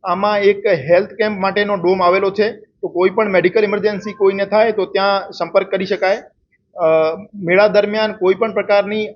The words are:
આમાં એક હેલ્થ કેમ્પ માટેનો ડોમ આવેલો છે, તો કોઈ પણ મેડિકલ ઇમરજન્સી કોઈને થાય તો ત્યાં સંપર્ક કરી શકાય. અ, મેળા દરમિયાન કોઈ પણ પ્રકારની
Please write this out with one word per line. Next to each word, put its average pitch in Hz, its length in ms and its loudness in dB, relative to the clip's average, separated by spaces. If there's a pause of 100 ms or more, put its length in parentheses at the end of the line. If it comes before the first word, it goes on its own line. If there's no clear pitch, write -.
આમાં 202 340 -2
એક 202 280 0
હેલ્થ 175 420 2
કેમ્પ 214 300 -2
માટેનો 196 360 -2
ડોમ 185 280 0
આવેલો 190 280 2
છે, 208 200 0
તો - 380 -12
કોઈ 185 220 0
પણ 208 200 -2
મેડિકલ 185 340 2
ઇમરજન્સી 208 480 -4
કોઈને 196 340 0
થાય 214 260 2
તો 208 140 -2
ત્યાં 196 440 -2
સંપર્ક 190 400 -2
કરી 190 160 -2
શકાય. 196 300 -2 (600)
અ, 175 100 -2 (480)
મેળા 196 340 2
દરમિયાન 208 440 0
કોઈ 185 220 0
પણ 214 180 -2
પ્રકારની 208 640 0